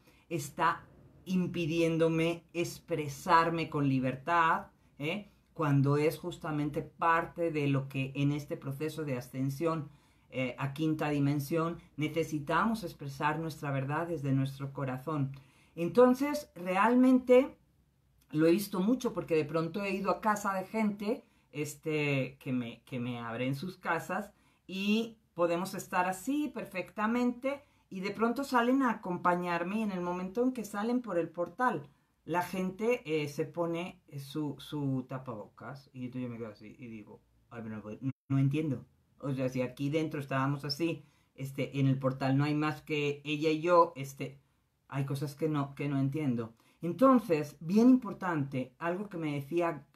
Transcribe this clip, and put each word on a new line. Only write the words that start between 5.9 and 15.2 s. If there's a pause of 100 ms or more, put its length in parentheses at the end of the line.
es
justamente
parte
de
lo
que
en
este
proceso
de
ascensión, (420)
eh,
a
quinta
dimensión, (180)
necesitamos
expresar
nuestra
verdad
desde
nuestro
corazón?". (460)